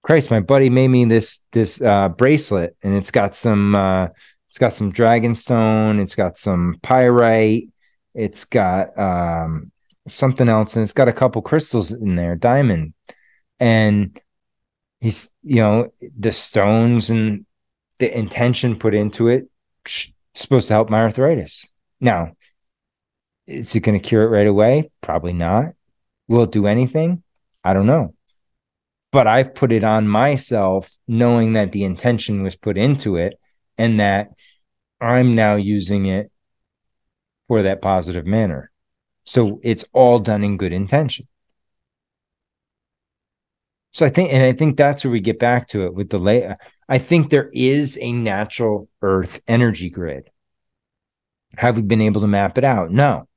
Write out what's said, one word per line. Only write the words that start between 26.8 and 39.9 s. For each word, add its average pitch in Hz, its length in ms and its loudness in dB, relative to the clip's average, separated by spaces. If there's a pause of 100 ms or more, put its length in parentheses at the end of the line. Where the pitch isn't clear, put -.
I 190 120 0
don't 107 120 2
know. 131 280 0 (1000)
But 131 140 4
I've 131 300 2
put 120 160 0
it 107 100 2
on 110 240 0
myself, 104 840 0 (200)
knowing 117 460 2
that 104 180 0
the 101 100 -4
intention 101 640 -4
was 95 100 -6
put 98 240 -6
into 117 380 -2
it 85 240 -4 (360)
and 113 220 0
that 101 300 0 (720)
I'm 123 340 2
now 107 220 2
using 101 500 -2
it 95 240 -4 (1160)
for 110 140 2
that 95 200 -2
positive 90 420 -2
manner. 95 460 -2 (540)
So 110 400 -2
it's 113 280 -4